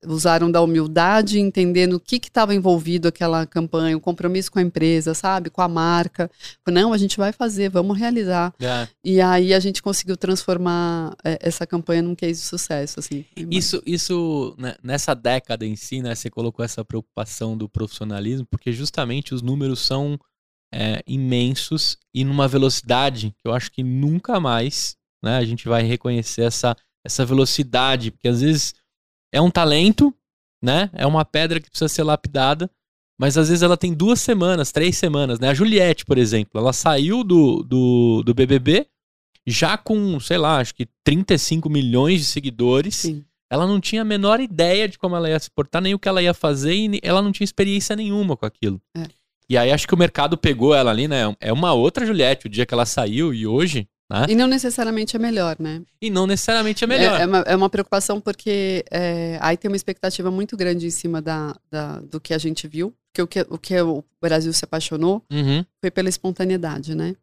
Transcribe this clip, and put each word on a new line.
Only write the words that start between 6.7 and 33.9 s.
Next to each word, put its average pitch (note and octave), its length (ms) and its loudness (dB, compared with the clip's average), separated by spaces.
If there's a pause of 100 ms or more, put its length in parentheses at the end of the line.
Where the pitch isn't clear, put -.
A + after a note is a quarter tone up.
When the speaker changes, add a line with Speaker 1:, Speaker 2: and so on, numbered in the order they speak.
Speaker 1:
"Não, A#3 120 4
a A3 40 0
gente G3 200 0
vai G#3 160 0
fazer, G3+ 380 -2
vamos F#3 280 0
realizar." F#3+ 640 -2
Speaker 2:
É. B2 260 -2 (180)
Speaker 1:
E F#3 160 4
aí F#3 320 4
a F#3+ 60 4
gente F#3+ 240 -4
conseguiu F#3+ 340 -4
transformar, F3 1080 -2
é, E3 180 -2
essa E3+ 240 -4
campanha E3+ 360 0
num F3 120 -2
case E3+ 260 -4
de - 60 -10
sucesso, D3 540 -6
assim. D3 240 -10 (120)
Foi E3 140 -12
Speaker 2:
Isso, F3+ 340 -2
isso, E3 720 -4
né, B2+ 240 -10
nessa C#3 320 -4
década A#2 540 -2
em G#2+ 80 -6
si, C3 280 -10
né, A#2+ 120 -6
você A2+ 160 -10
colocou A#2 340 -6
essa A2+ 200 -8
preocupação A2 720 -8
do A2 100 -8
profissionalismo, G#2+ 800 -6
porque - 240 -6
justamente C3+ 640 -6
os B2 80 -6
números C3+ 380 -4
são, C#3+ 360 -2 (560)
é, A2 340 -4
imensos C3 920 -2 (180)
e C3 100 0
numa C#3 220 2
velocidade B2+ 920 0
que - 100 -8
eu A2+ 40 -2
acho B2 200 -4
que C3 100 -6
nunca D3 560 0
mais, B2 580 -2 (260)
né, A2+ 140 0
a B2 80 2
gente A#2 240 -6
vai A#2 140 2
reconhecer A#2 600 -2
essa, A#2 340 0 (300)
essa - 180 0
velocidade, B2+ 880 2
porque - 180 -4
às A#2+ 120 2
vezes D3 340 0 (580)
é C3+ 80 2
um F3 100 6
talento, F3 640 4 (500)
né, D#3+ 320 0
é C3+ 120 -2
uma D#3 180 2
pedra D#3+ 360 -2
que - 80 -20
precisa - 200 -4
ser - 140 -2
lapidada, D3+ 680 -2 (500)
mas C3+ 180 2
às D#3 100 4
vezes E3+ 140 2
ela F3 140 4
tem F3 180 0